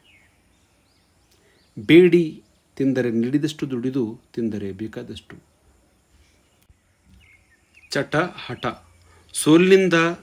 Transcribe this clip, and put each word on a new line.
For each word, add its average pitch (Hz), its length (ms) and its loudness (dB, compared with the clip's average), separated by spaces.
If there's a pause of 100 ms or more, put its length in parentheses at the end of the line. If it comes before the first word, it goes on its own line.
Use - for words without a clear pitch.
(1800)
ಬೇಡಿ 170 480 6 (520)
ತಿಂದರೆ 131 340 -2
ನೀಡಿದಷ್ಟು, 139 600 -2
ದುಡಿದು 131 340 -4 (300)
ತಿಂದರೆ 104 380 -6
ಬೇಕಾದಷ್ಟು. 110 640 -16 (2500)
ಚಟ, - 240 -6 (220)
ಹಠ, - 300 -12 (680)
ಸೋಲಿನಿಂದ 180 600 4 (260)